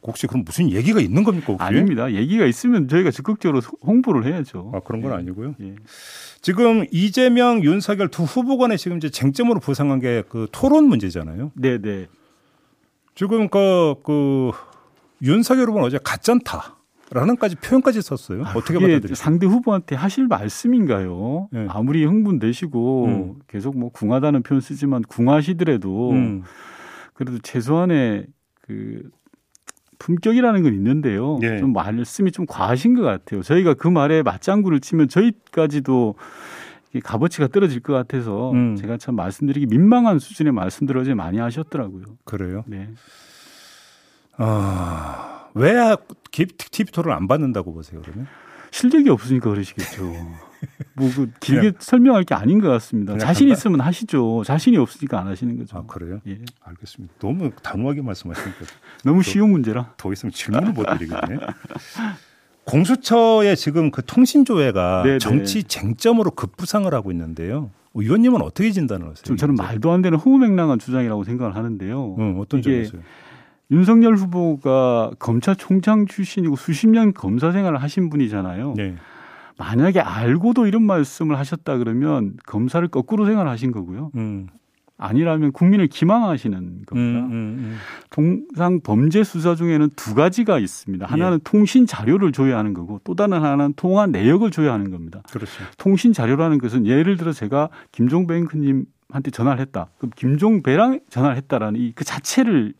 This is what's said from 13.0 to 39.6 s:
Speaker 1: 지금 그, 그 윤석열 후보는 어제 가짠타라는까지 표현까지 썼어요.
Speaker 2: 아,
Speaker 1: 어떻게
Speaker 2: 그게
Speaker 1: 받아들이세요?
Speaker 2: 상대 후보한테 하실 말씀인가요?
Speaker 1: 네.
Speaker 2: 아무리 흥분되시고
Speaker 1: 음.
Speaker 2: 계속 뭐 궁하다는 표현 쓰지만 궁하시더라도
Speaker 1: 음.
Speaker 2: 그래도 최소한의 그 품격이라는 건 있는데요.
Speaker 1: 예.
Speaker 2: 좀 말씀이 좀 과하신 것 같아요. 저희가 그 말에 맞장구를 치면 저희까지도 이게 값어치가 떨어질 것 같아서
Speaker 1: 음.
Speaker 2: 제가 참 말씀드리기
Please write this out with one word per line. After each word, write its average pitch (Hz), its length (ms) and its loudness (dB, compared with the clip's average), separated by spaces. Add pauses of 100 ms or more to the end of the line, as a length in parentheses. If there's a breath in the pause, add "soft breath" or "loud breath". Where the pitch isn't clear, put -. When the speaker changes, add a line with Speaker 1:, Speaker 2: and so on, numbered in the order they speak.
Speaker 1:
지금 208 340 0
그, 180 540 4
그 139 480 0 (720 loud breath)
윤석열 233 460 4
후보는 208 180 0
어제 135 160 -2
가짠타라는까지 - 1500 -2
표현까지 254 460 2
썼어요. 120 420 -8
Speaker 2:
아, 98 120 -8
Speaker 1:
어떻게 135 180 -2
Speaker 2:
그게 180 140 4
Speaker 1:
받아들이세요? 110 260 2
Speaker 2:
상대 170 320 2
후보한테 208 480 0
하실 190 320 -2
말씀인가요? 123 1300 -2
Speaker 1:
네. 110 160 -6
Speaker 2:
아무리 127 360 0
흥분되시고 135 1000 0
Speaker 1:
음. 95 280 -4 (120)
Speaker 2:
계속 127 320 -8
뭐 120 120 -6
궁하다는 131 520 0
표현 135 180 0
쓰지만 135 420 -4
궁하시더라도 123 1080 0
Speaker 1:
음. 113 320 0 (720 loud breath)
Speaker 2:
그래도 127 240 -8
최소한의 135 880 -2 (340)
그 107 480 -14 (920)
품격이라는 220 640 2
건 135 120 4
있는데요. 123 680 0
Speaker 1:
예. 113 160 -2
Speaker 2:
좀 123 140 0
말씀이 113 600 -2
좀 180 140 -6
과하신 127 480 0
것 247 80 2
같아요. 101 400 -4
저희가 165 320 4
그 156 140 0
말에 160 340 4
맞장구를 185 580 0
치면 151 280 2
저희까지도 147 1080 0 (760 loud breath)
이게 127 100 -6
값어치가 139 480 -2
떨어질 160 320 0
것 - 140 -6
같아서 123 580 -4
Speaker 1:
음. 120 240 2
Speaker 2:
제가 104 220 -8
참 120 180 -6
말씀드리기 139 500 -4